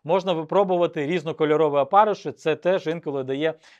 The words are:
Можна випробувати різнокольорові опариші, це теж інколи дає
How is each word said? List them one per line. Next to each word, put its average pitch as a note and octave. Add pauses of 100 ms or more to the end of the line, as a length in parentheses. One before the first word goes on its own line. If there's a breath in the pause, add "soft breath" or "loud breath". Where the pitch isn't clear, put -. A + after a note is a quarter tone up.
Можна F3+
випробувати E3+
різнокольорові D3+
опариші, F#3
це D#3
теж F3+
інколи D#3
дає D3 (260 soft breath)